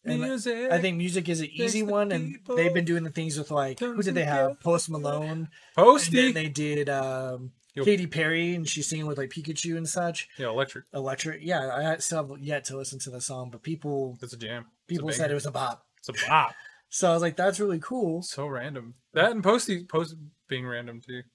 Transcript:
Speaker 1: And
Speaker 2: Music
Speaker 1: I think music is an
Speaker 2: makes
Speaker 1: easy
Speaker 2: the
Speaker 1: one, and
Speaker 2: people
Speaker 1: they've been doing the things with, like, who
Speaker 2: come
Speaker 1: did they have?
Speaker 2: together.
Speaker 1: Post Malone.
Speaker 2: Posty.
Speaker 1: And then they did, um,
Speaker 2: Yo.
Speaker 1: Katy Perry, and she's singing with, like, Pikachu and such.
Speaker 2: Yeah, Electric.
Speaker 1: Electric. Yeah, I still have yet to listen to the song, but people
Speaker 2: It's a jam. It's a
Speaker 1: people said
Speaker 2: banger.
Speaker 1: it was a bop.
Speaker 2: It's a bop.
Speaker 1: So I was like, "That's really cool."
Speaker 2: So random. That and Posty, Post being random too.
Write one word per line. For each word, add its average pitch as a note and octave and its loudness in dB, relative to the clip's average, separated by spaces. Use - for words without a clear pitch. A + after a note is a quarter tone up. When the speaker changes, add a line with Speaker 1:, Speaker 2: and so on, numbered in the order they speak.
Speaker 1:
And B3 2
Speaker 2:
Music A#3+ -2
Speaker 1:
I E3+ 4
think F3 0
music F3 0
is E3 0
an D3+ -4
Speaker 2:
makes - -12
Speaker 1:
easy A3+ 2
Speaker 2:
the G#3 0
Speaker 1:
one, G3+ 2
and D#3+ -2
Speaker 2:
people - -6
Speaker 1:
they've E3+ 6
been E3+ 2
doing E3+ 2
the D#3+ -6
things D#3+ -4
with, D3 -8
like, C#3 0
who A#3+ -2
Speaker 2:
come G#3 0
Speaker 1:
did F#3 0
they E3+ 2
have? C#3 2
Speaker 2:
together. F#3 -6
Speaker 1:
Post E3+ 2
Malone. D#3 -4
Speaker 2:
Posty. B3 10
Speaker 1:
And A#3+ 2
then D#3+ 0
they D#3 -2
did, D3 -2
um, C3 -4
Speaker 2:
Yo. C#3 -4
Speaker 1:
Katy G3 4
Perry, E3 0
and E3 -4
she's D3 -4
singing D#3 -4
with, D3 -4
like, C3+ -4
Pikachu D#3+ -6
and E3 -4
such. E3+ -4
Speaker 2:
Yeah, B2+ -4
Electric. C3 -2
Speaker 1:
Electric. C#3 -6
Yeah, D3+ -2
I D#3+ 0
still D#3+ -2
have C#3 -14
yet C#3 -4
to C3+ -8
listen C3+ -10
to C3+ -8
the B2 -12
song, B2+ -8
but A#2+ -18
people C#3 -4
Speaker 2:
It's A#2+ -14
a A#2+ -16
jam. A#2 -8
It's - -20
a - -20
Speaker 1:
people D#3 -4
said E3 -2
Speaker 2:
banger. D3 0
Speaker 1:
it - 2
was C#3+ -2
a C#3+ -6
bop. B2+ -4
Speaker 2:
It's - -8
a - -4
bop. D3 4
Speaker 1:
So - 2
I E3+ 6
was E3+ 2
like, E3+ 0
"That's F#3 2
really G3 0
cool." F3+ -2
Speaker 2:
So C#3+ -8
random. B2+ -8
That F#3 6
and A3 -2
Posty, G3 4
Post D#3+ -2
being B2+ -6
random A#2+ -8
too. B2 -12